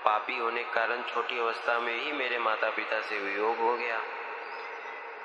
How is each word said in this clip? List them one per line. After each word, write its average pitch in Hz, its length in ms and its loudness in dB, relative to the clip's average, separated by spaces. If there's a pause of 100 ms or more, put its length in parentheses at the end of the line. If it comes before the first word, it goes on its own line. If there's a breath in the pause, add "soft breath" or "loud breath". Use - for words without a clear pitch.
पापी 110 320 2
होने 117 260 0
के - 100 -6
कारण 117 280 2
छोटी 120 380 -2
अवस्था 117 400 2
में 117 220 0
ही 147 100 -2
मेरे 123 280 0
माता 110 300 2
पिता 107 320 0
से 107 180 -2
वियोग 104 380 2
हो 117 200 4
गया। 117 240 0 (1200)